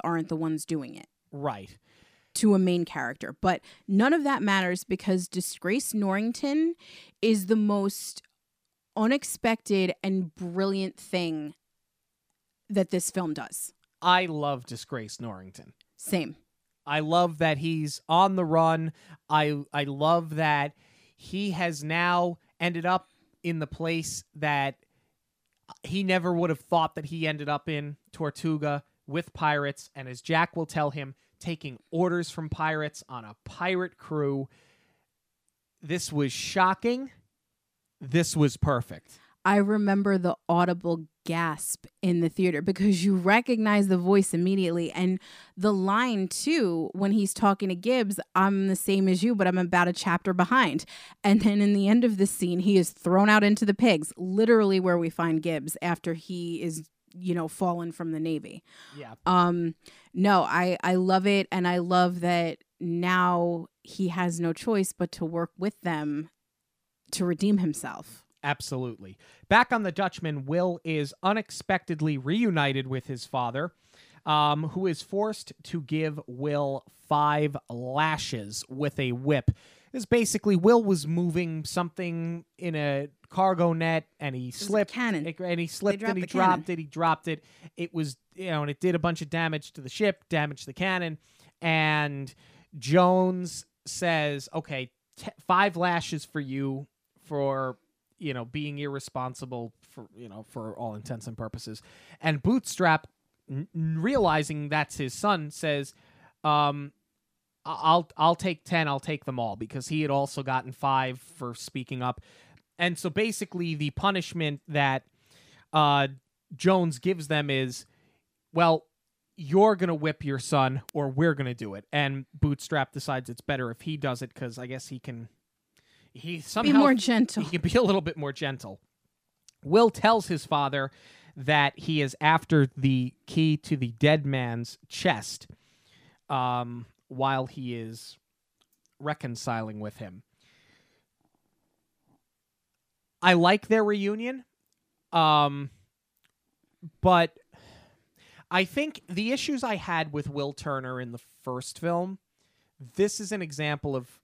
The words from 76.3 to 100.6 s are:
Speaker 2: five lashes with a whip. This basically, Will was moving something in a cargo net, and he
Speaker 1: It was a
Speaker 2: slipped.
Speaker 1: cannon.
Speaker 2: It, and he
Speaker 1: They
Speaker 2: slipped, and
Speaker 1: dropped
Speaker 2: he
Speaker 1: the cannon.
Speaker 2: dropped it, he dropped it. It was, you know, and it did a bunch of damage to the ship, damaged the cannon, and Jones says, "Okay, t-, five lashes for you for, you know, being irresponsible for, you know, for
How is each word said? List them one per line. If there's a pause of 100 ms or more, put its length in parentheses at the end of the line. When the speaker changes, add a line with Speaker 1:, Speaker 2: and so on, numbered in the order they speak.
Speaker 2:
five (140)
lashes
with
a
whip. (400)
This
basically,
Will
was
moving
something (140)
in
a (200)
cargo
net, (100)
and
he
Speaker 1:
It
was
a
Speaker 2:
slipped.
Speaker 1:
cannon.
Speaker 2:
It,
and
he
Speaker 1:
They
Speaker 2:
slipped,
and
Speaker 1:
dropped
Speaker 2:
he
Speaker 1:
the
cannon.
Speaker 2:
dropped
it,
he
dropped
it. (320)
It
was, (180)
you
know,
and
it
did
a
bunch
of
damage
to
the
ship,
damaged
the
cannon, (420)
and (420)
Jones (200)
says,
"Okay, (260)
t-, (160)
five
lashes
for
you (360)
for, (400)
you
know,
being
irresponsible (180)
for, (100)
you
know,
for